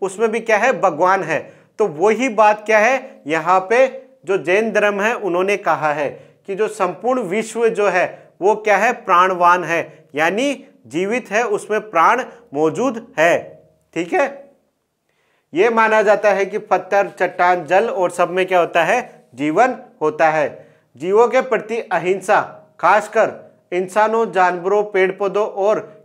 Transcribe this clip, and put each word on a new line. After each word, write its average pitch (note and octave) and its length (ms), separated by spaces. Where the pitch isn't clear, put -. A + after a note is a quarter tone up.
उसमें G3+ 280
भी A3 100
क्या A3 180
है? G#3 240
भगवान F3+ 420
है। D3 360
तो G#3+ 80
वही G#3+ 420
बात G#3+ 360
क्या G#3+ 140
है? B3+ 480
यहाँ E3 320
पे A#3 500
जो F#3+ 120
जैन F#3+ 340
धर्म G#3 300
है A3+ 140
उन्होंने F#3+ 420
कहा D3+ 360
है D3 160
कि G3 80
जो G#3+ 120
संपूर्ण A3 540
विश्व A3+ 480
जो G3+ 180
है F3 440
वो G3+ 140
क्या G#3+ 220
है? A#3 160
प्राणवान F3+ 680
है, D#3+ 520
यानी G#3 500
जीवित F#3+ 440
है, A3 120
उसमें G#3 460
प्राण F#3+ 340
मौजूद E3 680
है। D#3 400
ठीक E3+ 200
है, - 380
ये G3+ 160
माना A3 320
जाता G#3 300
है G3 140
कि F#3+ 120
पत्थर, G3+ 640
चट्टान, F3+ 460
जल G3 240
और F3+ 220
सब F3 180
में F#3 160
क्या F#3 140
होता E3 240
है? A3+ 520
जीवन D#3 400
होता D#3 280
है। D3+ 380
जीवों G3 300
के B3 140
प्रति A3+ 360
अहिंसा, F3+ 880
खासकर G3+ 800
इंसानों, G#3+ 580
जानवरों, F3+ 520
पेड़ F#3+ 280
पौधों G3 360
और G3 320